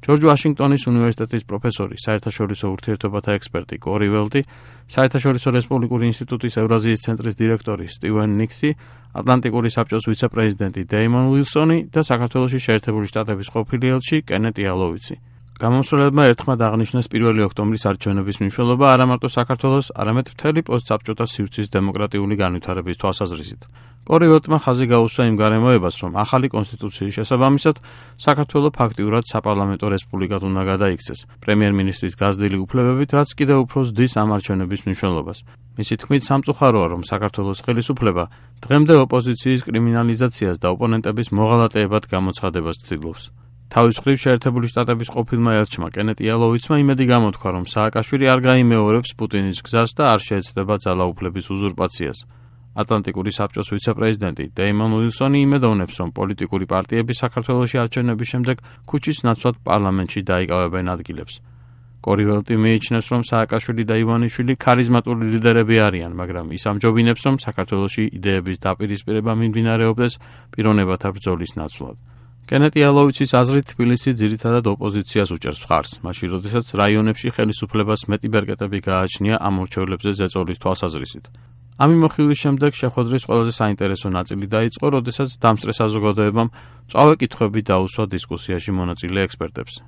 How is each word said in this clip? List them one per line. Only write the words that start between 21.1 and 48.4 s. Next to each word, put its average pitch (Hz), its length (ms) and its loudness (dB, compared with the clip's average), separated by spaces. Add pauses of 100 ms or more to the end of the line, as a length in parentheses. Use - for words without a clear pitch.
სივრცის 104 400 -6
დემოკრატიული 101 720 -2
განვითარების 90 560 -4
თვალსაზრისით. 87 680 -6 (460)
კორი 165 240 4
ველტმა 156 320 4
ხაზი 127 240 2
გაუსვა 117 400 2
იმ 110 80 2
გარემოებას, 110 640 4
რომ 90 160 -6
ახალი 127 320 0
კონსტიტუციის 101 720 -6
შესაბამისად 135 560 2 (480)
საქართველო 143 480 2
ფაქტიურად 110 560 0
საპარლამენტო 101 640 0
რესპუბლიკად 95 560 -4
უნდა 95 160 0
გადაიქცეს, 95 560 -2 (240)
პრემიერ-მინისტრის 101 720 0
გაზრდილი 98 480 0
უფლებებით, 127 480 0
რაც 143 240 2
კიდევ 139 220 2 (100)
უფრო 139 160 -2
ზრდის 120 320 0
ამ 107 140 2 (100)
არჩევნების 95 480 -4
მნიშვნელობას. 90 500 -2 (380)
მისი 117 240 -4
თქმით, 139 240 0
სამწუხაროა, 135 640 2
რომ 87 160 -4
საქართველოს 98 540 -4 (100)
ხელისუფლება 117 560 0 (400)
დღემდე 151 300 6 (100)
ოპოზიციის 123 640 0
კრიმინალიზაციას 117 880 0
და 90 160 0
ოპონენტების 110 640 -2
მოღალატეებად 107 720 2
გამოცხადებას 90 720 -4
ცდილობს. 80 440 -8 (460)
თავის 117 320 4
მხრივ, 139 160 2
შეერთებული 120 480 0
შტატების 120 480 -2
ყოფილმა 117 380 0 (100)
ელჩმა 87 320 -4
კენეტ 104 320 -2
იალოვიცმა 117 560 2
იმედი 135 240 4
გამოთქვა, 113 480 2
რომ 90 160 -4
სააკაშვილი 110 560 0
არ 131 160 4